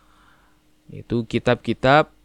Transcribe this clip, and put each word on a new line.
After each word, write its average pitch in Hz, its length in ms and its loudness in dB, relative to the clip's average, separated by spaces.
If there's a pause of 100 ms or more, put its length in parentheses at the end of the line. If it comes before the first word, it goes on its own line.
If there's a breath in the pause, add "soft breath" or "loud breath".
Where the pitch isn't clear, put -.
(880 soft breath)
Itu 113 400 -8
kitab-kitab 131 800 0 (160)